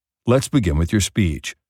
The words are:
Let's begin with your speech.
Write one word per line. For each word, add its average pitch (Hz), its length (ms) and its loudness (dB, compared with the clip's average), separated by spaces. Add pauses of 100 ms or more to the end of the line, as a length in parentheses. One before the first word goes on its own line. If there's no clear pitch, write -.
(260)
Let's 123 220 2
begin 87 300 0
with 85 160 0
your 104 80 2
speech. - 560 -4 (120)